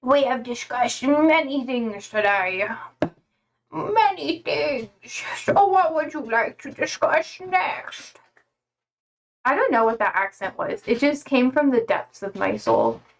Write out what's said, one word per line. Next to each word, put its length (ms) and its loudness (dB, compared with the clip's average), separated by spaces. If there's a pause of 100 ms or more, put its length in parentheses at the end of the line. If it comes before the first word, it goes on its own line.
We 220 4
have 200 -2
discussed 600 -4
many 640 2
things 440 -4
today. 580 0 (1040)
Many 680 0
things. 500 -4 (540)
So 240 4
what 260 4
would 200 -2
you 80 -8
like 400 -2
to 100 -14
discuss 760 -2
next? 760 -4 (1200)
I 120 2
don't 160 2
know 140 4
what 140 0
that 160 0
accent 420 -4
was. 280 -6
It 140 0
just 260 0
came 260 2
from 200 4
the 100 4
depths 420 -4
of 120 -8
my 220 -2
soul. 440 2 (180)